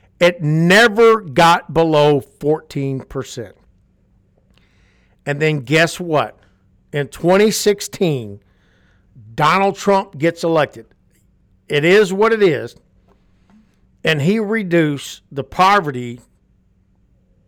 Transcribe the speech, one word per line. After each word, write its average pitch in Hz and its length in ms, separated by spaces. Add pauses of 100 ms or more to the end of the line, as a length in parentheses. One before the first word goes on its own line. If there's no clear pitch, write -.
(200)
it 175 220
never 202 800
got 170 520
below 151 480
fourteen 143 800
percent. - 560 (1700)
And 143 160
then 156 200
guess 156 380
what? 151 400 (540)
In 143 160
twenty 196 420
sixteen, 151 880 (960)
Donald 190 420
Trump 196 420
gets 165 260
elected. 151 420 (840)
It 147 160
is 185 280
what 220 200
it 214 100
is. 123 320 (1300)
And 160 160
he 196 200
reduced 170 920
the 135 140
poverty 143 760 (1300)